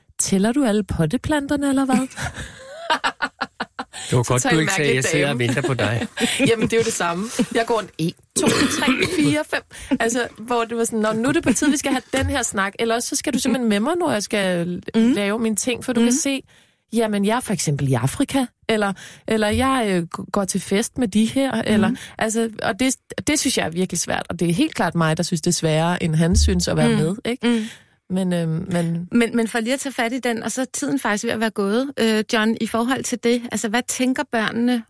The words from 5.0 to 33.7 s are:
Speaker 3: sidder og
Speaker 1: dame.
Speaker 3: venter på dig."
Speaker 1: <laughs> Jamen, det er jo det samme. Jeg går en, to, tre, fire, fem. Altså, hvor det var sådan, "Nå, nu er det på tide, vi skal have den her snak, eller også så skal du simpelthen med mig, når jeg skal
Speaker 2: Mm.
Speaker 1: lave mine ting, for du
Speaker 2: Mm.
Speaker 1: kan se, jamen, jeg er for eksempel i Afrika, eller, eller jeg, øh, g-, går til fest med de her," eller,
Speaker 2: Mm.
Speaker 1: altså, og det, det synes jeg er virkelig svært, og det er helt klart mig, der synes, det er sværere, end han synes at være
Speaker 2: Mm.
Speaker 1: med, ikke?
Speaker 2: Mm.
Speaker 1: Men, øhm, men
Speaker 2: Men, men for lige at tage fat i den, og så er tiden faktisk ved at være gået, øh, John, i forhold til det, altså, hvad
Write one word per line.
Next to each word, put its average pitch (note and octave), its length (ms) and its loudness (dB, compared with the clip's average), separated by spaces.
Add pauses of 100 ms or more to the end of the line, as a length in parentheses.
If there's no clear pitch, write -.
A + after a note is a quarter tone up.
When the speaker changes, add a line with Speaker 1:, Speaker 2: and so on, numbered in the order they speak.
Speaker 3:
sidder D3 220 2
og C#3+ 40 0
Speaker 1:
dame. C#3 100 -2
Speaker 3:
venter B2+ 220 0
på - 120 0
dig." A2+ 340 -2 (140)
Speaker 1:
<laughs> A#3+ 280 2
Jamen, A3+ 180 2
det G#3+ 60 0
er A3+ 40 4
jo A3+ 60 4
det A3 100 -2
samme. F3 320 -4 (300)
Jeg A3+ 100 2
går A3 180 0 (140)
en, E3 160 -2 (260)
to, D4 80 2
tre, - 380 2 (300)
fire, D4+ 340 2
fem. C4+ 120 -4 (380)
Altså, A#3 280 0 (100)
hvor A#3 280 -2
det A#3 120 -6
var A3+ 60 0
sådan, A3+ 160 -2
"Nå, G#3+ 140 0
nu A3+ 160 0
er - 40 2
det E4+ 100 2
på C4+ 100 4
tide, D4 180 2
vi D4 60 2
skal C#4 140 -2
have B3+ 100 0 (120)
den C4+ 120 2
her C4+ 180 0
snak, G3+ 360 -2
eller A3+ 160 2
også A#3+ 140 -2
så D4 60 -4
skal D4 180 -2
du A#3+ 60 0
simpelthen A#3+ 300 2
med G3+ 100 4
mig, C#4+ 200 0
når D#4+ 120 2
jeg G#3 120 0
skal F3+ 580 0 (140)
Speaker 2:
Mm. A3+ 160 6
Speaker 1:
lave G#3 280 2
mine A3 160 0
ting, A3+ 300 -2
for B3+ 80 -2
du A#3 80 2
Speaker 2:
Mm. A#3 40 6
Speaker 1:
kan A#3+ 80 4
se, C#4 300 0 (500)
jamen, G#3+ 320 2
jeg G#3+ 100 2
er B3+ 40 0
for A3 140 -2
eksempel C#3+ 360 0
i C3+ 40 4
Afrika, A#3+ 520 0 (240)
eller, G#3 240 2 (340)
eller G#3+ 200 2
jeg, B3 420 2
øh, F3+ 140 2 (160)
g-, F#3+ 120 -10
går G3+ 140 0
til F#3 160 -2
fest - 360 -2
med B3 100 0
de G#3+ 180 4
her," C4+ 260 0
eller, G#3+ 380 2
Speaker 2:
Mm. C4 80 -2 (200)
Speaker 1:
altså, A3+ 320 0 (140)
og - 160 -2
det, C4 160 2 (320)
det D4 120 2
synes B3+ 180 0
jeg - 80 0
er D#3+ 40 -4
virkelig F3 300 -2
svært, - 300 -2
og F3 100 -6
det E3+ 100 2
er E3+ 40 2
helt D4 220 0
klart F3 200 0
mig, D#3+ 220 2
der F3 60 0
synes, D#3+ 180 -2
det F3 100 0
er - 20 2
sværere, E3 500 2
end D#3 120 0
han E3 200 4
synes F3+ 320 4
at E3+ 100 0
være - 120 4
Speaker 2:
Mm. - 60 4
Speaker 1:
med, D#3+ 200 0 (100)
ikke? A#3+ 240 -2
Speaker 2:
Mm. A#3 140 2 (460)
Speaker 1:
Men, F#3 240 0
øhm, E3 380 -2
men E3+ 400 -2
Speaker 2:
Men, A#3 240 2
men A3+ 120 2
for A#3 120 -2
lige A3+ 140 -2
at C#4 60 -2
tage C4 140 -6
fat A#3 200 0
i C4 60 -4
den, A#3 240 -2
og A3+ 80 -4
så C4 100 -4
er C4 120 0
tiden C#4 260 -2
faktisk G#3 240 -2
ved A#3 80 -2
at A3 80 -2
være A3 100 0
gået, A3 500 0
øh, A3 240 2 (100)
John, A3 280 2
i A3+ 60 -2
forhold A#3 360 0
til - 200 -4
det, A#3 180 2 (100)
altså, G#3+ 180 -2
hvad A#3 180 0